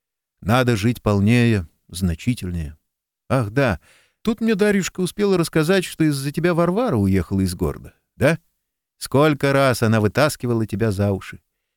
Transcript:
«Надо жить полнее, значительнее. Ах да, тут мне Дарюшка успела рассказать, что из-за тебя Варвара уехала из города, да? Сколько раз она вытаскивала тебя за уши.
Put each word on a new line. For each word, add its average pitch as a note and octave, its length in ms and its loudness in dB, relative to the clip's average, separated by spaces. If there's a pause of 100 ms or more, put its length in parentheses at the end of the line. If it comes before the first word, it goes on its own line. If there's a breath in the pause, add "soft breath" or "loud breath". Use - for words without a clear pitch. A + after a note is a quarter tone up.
(400)
«Надо A#2+ 360 2
жить A2+ 260 -2
полнее, G#2 640 2 (200)
значительнее. E2+ 880 -6 (520)
Ах A#2 220 -2
да, A#2+ 300 0 (420 soft breath)
тут A3 180 -2
мне A3+ 140 0
Дарюшка G3+ 460 0
успела F#3+ 380 0
рассказать, E3+ 460 0
что - 200 -4
из-за C#3+ 280 -2
тебя E3+ 220 0
Варвара F3 420 0
уехала F#2+ 440 0
из F2+ 140 -2
города, - 400 -8 (220)
да? D3+ 220 0 (600)
Сколько C#3+ 540 0
раз C#3 300 2
она A2+ 180 2
вытаскивала A#2 640 0
тебя G#2+ 260 -2
за G2+ 200 0
уши. - 280 -8 (360)